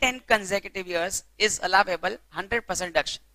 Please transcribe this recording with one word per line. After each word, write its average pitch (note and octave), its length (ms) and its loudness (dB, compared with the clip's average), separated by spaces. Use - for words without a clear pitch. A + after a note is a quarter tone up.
ten B3+ 180 0
consecutive G3 560 0
years F3 360 -2
is G#3 240 2
allowable F#3+ 540 2
hundred G3 360 -4
percent F3+ 240 -6
deduction। - 280 0